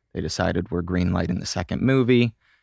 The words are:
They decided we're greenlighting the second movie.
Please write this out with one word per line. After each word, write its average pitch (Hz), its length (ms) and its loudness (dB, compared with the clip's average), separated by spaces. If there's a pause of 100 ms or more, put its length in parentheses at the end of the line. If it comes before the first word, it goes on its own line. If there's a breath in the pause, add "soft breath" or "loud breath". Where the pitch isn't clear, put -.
(140)
They - 60 -6
decided 87 500 -2
we're 87 120 -2
greenlighting 87 580 0
the - 60 -8
second - 360 -4
movie. 123 520 4 (280)